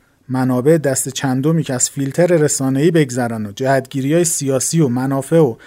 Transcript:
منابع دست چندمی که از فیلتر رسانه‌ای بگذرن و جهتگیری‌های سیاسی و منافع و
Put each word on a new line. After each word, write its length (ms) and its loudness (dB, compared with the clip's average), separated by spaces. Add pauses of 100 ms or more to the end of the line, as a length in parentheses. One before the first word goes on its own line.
(300)
منابع 480 2
دست 320 -2
چندمی 540 -2
که 100 -4
از 160 -2
فیلتر 380 0
رسانه‌ای 640 2
بگذرن 540 0
و 60 -10
جهتگیری‌های 720 0
سیاسی 560 -2
و 60 4
منافع 500 -2
و 180 4 (120)